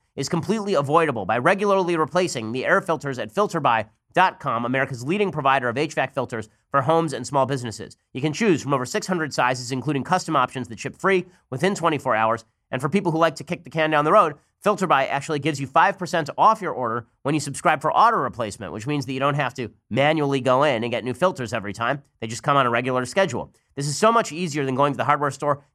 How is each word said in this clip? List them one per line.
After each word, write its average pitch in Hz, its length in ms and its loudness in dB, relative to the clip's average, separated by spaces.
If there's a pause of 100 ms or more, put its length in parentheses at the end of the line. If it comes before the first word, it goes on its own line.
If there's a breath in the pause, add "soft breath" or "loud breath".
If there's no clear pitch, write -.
(140)
is 135 120 -4
completely 196 460 -2
avoidable 143 520 2
by 107 120 0
regularly 185 580 2
replacing 151 560 -2
the 123 140 -4
air 180 160 4
filters 139 380 -4
at 107 120 -8
filter 196 280 -2
by 117 260 2 (260)
dot 180 280 2
com, 120 260 -2
America's 127 380 -2
leading 190 280 0
provider 135 380 0
of 117 80 -4
H 147 160 -2
vac 135 200 -2
filters 117 360 -6 (220)
for 139 100 2
homes 160 320 2
and 120 140 -8
small 135 180 0
businesses. 123 500 -6 (160)
You 131 100 -10
can 151 120 -2
choose 160 300 2
from 135 100 -2
over 127 120 0
six 208 200 -6
hundred 165 300 -4
sizes, 127 360 0
including 131 320 -4
custom 165 320 -2
options 127 340 -2
that 110 100 -14
ship - 160 -10
free 185 300 0 (260 soft breath)
within 180 240 0
twenty-four 147 400 0
hours. 113 280 2 (280)
And 123 100 -4
for 147 80 -2
people 190 220 0
who 160 80 0
like 160 160 2
to - 80 -14
kick 175 200 -8
the - 60 -20
can 156 220 0
down 147 140 4
the 156 60 4
road, 180 220 6 (300 soft breath)
FilterBuy 170 460 2
actually 143 300 -4
gives 139 200 -2
you 139 80 -6
five 185 300 4
percent 165 400 -4
off 208 240 4
your 165 120 -6
order 117 340 -4 (160)
when 139 100 0
you 156 80 -2
subscribe 147 400 0
for 156 100 0
auto 220 260 4
replacement, 110 540 -6
which 104 160 -10
means 143 180 -2
that 131 80 -8
you 131 60 -6
don't 139 140 0
have 139 220 -2
to 120 160 -8 (180)
manually 139 520 2
go 127 220 4
in 123 200 2
and 120 80 -4
get 110 120 -4
new 123 100 -4
filters 151 400 -2
every 101 200 -6
time. 123 300 -4 (160)
They 117 80 -8
just 110 160 -10
come 143 140 2
on 131 100 4
a - 20 0
regular 123 360 0
schedule. 143 460 -2 (240)
This 143 120 -4
is 143 100 -6
so 220 140 4
much 233 200 2
easier 151 320 -4
than 135 120 -2
going 143 180 2
to 113 40 -12
the 117 80 -2
hardware 143 260 2
store, 143 320 -4 (120)